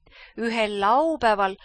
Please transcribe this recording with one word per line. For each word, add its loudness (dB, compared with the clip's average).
Ühel -2
laupäeval 2